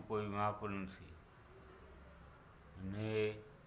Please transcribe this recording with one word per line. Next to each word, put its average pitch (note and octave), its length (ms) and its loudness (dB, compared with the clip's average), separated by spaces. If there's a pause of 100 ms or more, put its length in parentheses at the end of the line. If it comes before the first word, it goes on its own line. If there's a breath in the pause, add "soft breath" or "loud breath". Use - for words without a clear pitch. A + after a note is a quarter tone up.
કોઈ G#2+ 260 4
માપ G#2 360 6
નથી. G2 500 -2 (1600)
અને G2+ 320 0 (580)